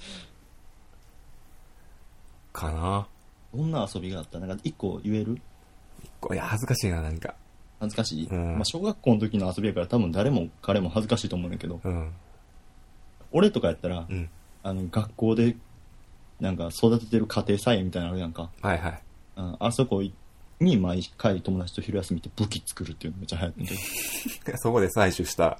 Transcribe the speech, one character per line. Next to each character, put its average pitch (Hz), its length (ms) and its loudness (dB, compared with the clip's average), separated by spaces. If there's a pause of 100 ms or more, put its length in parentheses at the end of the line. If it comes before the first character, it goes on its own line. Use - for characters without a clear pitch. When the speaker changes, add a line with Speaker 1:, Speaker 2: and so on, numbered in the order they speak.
(2500)
Speaker 1:
か 80 200 -6
な。 92 340 0 (480)
Speaker 2:
ど 135 80 -2
ん 160 80 0
な 131 240 0
遊 98 60 -4
び 92 100 -6
が 95 80 -6
あ 80 40 -6
っ 78 40 -12
た？ 85 140 -12
な 92 60 -8
ん 92 40 -4
か 95 140 -4
一 - 120 -4
個 90 280 -4
言 104 100 0
え 107 100 0
る？ 117 160 -4 (640)
Speaker 1:
一 - 80 -18 (100)
個、 - 140 -4
い - 20 0
や、 - 100 -4
恥 107 160 -2
ず 131 40 -2
か 127 80 2
し 110 140 2
い - 20 2
な、 85 100 0
な 78 100 -2
ん 80 80 -4
か。 - 160 -8 (440)
Speaker 2:
恥 107 120 -4
ず - 60 -10
か 113 80 0
し 80 200 -4
い？ - 20 -4
Speaker 1:
う 98 80 -4
ん。 85 200 0
Speaker 2:
ま 107 80 0
あ、 - 20 -2
小 165 160 -4
学 208 200 -2
校 120 140 4
の 104 60 4
時 107 180 0
の 92 180 0
遊 98 60 -2
び 107 60 2
や 95 60 0
か 104 60 0
ら、 104 60 0
多 120 120 2
分 92 120 2
誰 101 200 2
も 90 180 2 (140)
彼 101 180 4
も 90 80 0
恥 107 140 0
ず 110 60 -4
か 117 80 4
し - 100 -2
い - 20 -6
と 90 80 -4
思 90 100 -2
う - 20 -6
ん 87 40 -6
だ 87 60 -6
け - 100 -8
ど。 85 160 -8
Speaker 1:
う 92 40 -4
ん。 82 240 -4 (1160)
Speaker 2:
俺 185 200 8
と - 100 0
か 92 80 4
や 82 60 2
っ - 20 -6
た - 120 -4
ら、 85 200 -4
Speaker 1:
う - 40 -8
ん。 85 160 -4 (340)
Speaker 2:
あ 98 100 -4
の、 92 180 -4
学 107 240 -2
校 113 200 4
で、 117 220 4 (840)
な 98 100 0
ん 90 60 0
か 85 200 -4
育 117 220 6
て 113 80 -4
て 117 120 4
る 110 80 4
家 - 200 0
庭 101 140 2
菜 120 180 4
園 92 60 0
み 92 80 -2
た 90 80 -2
い - 20 0
な 85 60 -2
の 87 40 -4
あ - 20 -2
る 92 60 -2
や 87 60 -2
ん 80 60 -6
か。 82 180 -8 (100)
Speaker 1:
は 98 140 2
い 85 40 0
は 87 120 -4
い。 82 120 -8 (340)
Speaker 2:
う 98 60 -8
ん。 85 160 -6
あ 117 140 2
そ 131 140 2
こ 98 160 2 (580)
に 170 160 8
毎 90 260 2 (140)
回 98 260 2
友 95 180 0
達 90 140 -6
と 101 80 -4
昼 101 160 -2
休 92 160 -2
み 82 60 -2
っ - 20 -8
て - 140 -12
武 104 120 2
器 98 160 -6
作 - 200 -8
る 82 80 -6
っ - 20 -12
て - 140 -10
い - 20 -6
う - 20 -8
の 95 60 -12
め 95 60 -10
っ - 20 -10
ち - 80 -6
ゃ 80 60 -2
流 92 60 0
行 82 40 -4
っ - 20 -8
て - 1000 -6
る。 - 60 -6
Speaker 1:
<laughs> - 0 -
そ 117 140 2
こ 120 80 6
で 95 80 6
採 95 260 6
取 - 140 -2
し - 60 -6
た 82 240 4